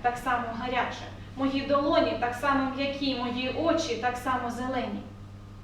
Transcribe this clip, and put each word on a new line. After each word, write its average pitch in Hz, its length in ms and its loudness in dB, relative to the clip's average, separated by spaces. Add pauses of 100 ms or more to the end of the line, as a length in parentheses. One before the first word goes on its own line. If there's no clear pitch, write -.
так 240 140 2
само 240 280 0 (140)
гаряче, 247 440 -2 (340)
мої 269 240 2
долоні 294 600 4
так 240 140 0
само 269 420 2
м'які, 277 380 0
мої 247 440 -2
очі 302 380 2
так 247 200 0
само 247 340 0
зелені. 233 500 -2 (640)